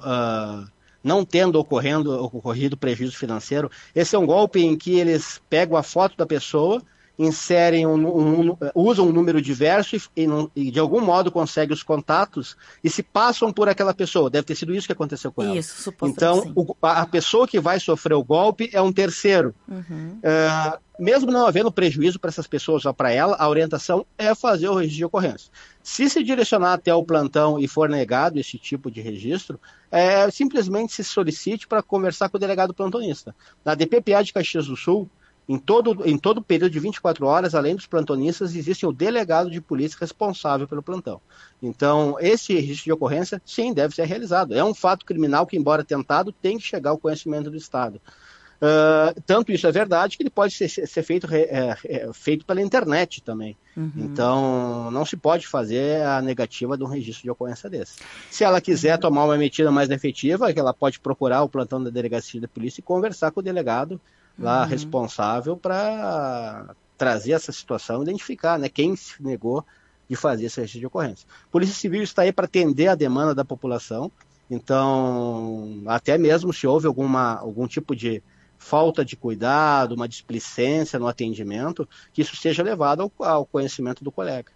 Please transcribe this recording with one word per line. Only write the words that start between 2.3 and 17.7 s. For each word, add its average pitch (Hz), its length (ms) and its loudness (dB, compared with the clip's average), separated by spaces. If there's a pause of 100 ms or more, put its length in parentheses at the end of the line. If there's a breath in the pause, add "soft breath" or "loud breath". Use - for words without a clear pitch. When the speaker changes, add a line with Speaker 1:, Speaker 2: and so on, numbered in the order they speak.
Speaker 1:
prejuízo 127 400 -4
financeiro, 113 540 -4 (240 loud breath)
esse 165 200 2
é 208 40 6
um 175 80 4
golpe 202 340 4
em 165 160 4
que 175 240 2
eles 165 480 0
pegam 165 280 2
a 151 60 2
foto 190 340 0
da 165 100 0
pessoa, 160 560 0 (400 soft breath)
inserem 165 640 4
um, 156 100 4
um, 165 560 4
um, 175 40 -4 (180)
usam 190 320 6
um 165 60 4
número 165 300 4
diverso 151 520 2
e, - 280 -4
e 160 40 2
não, 151 300 0
e 139 140 -2
de 139 100 0
algum 156 220 2
modo 180 280 4
conseguem 156 440 0
os 151 80 -10
contatos 156 760 -2 (260 loud breath)
e 160 60 2
se - 140 -4
passam 226 500 0
por 202 160 2
aquela 196 240 2
pessoa. 170 380 0
Deve 147 160 0
ter 156 80 -6
sido 170 200 -6
isso 196 120 -6
que 180 80 -2
aconteceu 147 360 -6
com 120 120 -6
ela. 101 120 -2
Speaker 2:
Isso, - 280 -8
supostamente 147 340 -4
Speaker 1:
Então, 175 280 4
Speaker 2:
sim. 160 120 -12
Speaker 1:
o, 170 240 -2
a, 160 220 4
a 170 40 -2
pessoa 220 400 2
que 214 140 0
vai 175 180 2